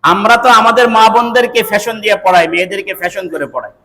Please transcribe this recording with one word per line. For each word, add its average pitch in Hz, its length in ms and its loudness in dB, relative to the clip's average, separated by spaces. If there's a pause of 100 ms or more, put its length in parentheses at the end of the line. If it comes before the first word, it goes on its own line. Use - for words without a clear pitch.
আমরা 202 340 2
তো 240 120 2
আমাদের 226 400 4
মা 226 200 4
বোনদেরকে 233 540 0
ফ্যাশন 220 380 -6
দিয়ে 208 160 -2
পড়াই, 180 320 2
মেয়েদেরকে 185 460 -6
ফ্যাশন 180 340 -8
করে 151 180 -8
পড়াই 117 240 -10 (140)